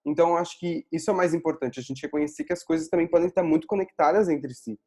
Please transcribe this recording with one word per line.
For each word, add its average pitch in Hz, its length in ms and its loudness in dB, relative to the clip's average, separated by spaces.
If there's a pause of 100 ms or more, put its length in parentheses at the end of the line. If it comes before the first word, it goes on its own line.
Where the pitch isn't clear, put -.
Então, 165 260 4
eu 170 60 2
acho 170 220 -4
que 170 320 -4
isso 160 180 -4
é 202 40 2
o - 20 2
mais 180 180 2
importante, 160 460 -4
a 127 40 -10
gente 135 180 -10
reconhecer 147 420 -4
que - 80 -6
as 175 100 -4
coisas 160 280 -2
também 170 180 2
podem 170 220 4
estar 185 120 0
muito 160 240 2
conectadas 190 600 0
entre 139 260 -2
si. 113 340 -10